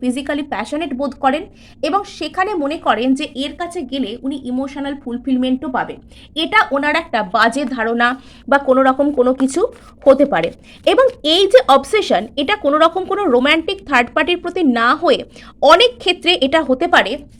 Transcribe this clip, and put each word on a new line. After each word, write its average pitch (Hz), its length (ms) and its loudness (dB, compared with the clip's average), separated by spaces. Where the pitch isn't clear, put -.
ফিজিক্যালি 269 420 -4
প্যাশনেট 285 520 -6
বোধ 262 200 -4
করেন 277 280 -6
এবং 330 180 -2
সেখানে 370 360 -6
মনে 294 220 -4
করেন 262 380 0
যে 285 100 -6
এর 277 260 -8
কাছে 339 220 -8
গেলে 240 400 -8
উনি 269 220 -8
ইমোশনাল 277 500 -8
ফুলফিলমেন্টও 254 720 -4
পাবেন। 165 220 -6
এটা 330 260 0
ওনার 294 260 -2
একটা 330 260 -4
বাজে 226 420 0
ধারণা 240 560 -2
বা 277 100 2
কোনো 269 240 2
রকম 269 300 2
কোনো 254 220 2
কিছু 269 260 0
হতে 269 200 6
পারে। 170 240 0
এবং 523 140 4
এই 349 240 2
যে 480 220 8
অবসেশন, 269 540 2
এটা 302 200 -2
কোনো 302 220 0
রকম 370 260 2
কোনো 392 200 -4
রোমান্টিক 311 640 0
থার্ড 247 260 2
পার্টির 320 240 0
প্রতি 349 240 -6
না 240 320 2
হয়ে 240 300 0
অনেক 370 360 6
ক্ষেত্রে 359 480 -2
এটা 320 220 2
হতে 262 200 0
পারে 233 300 2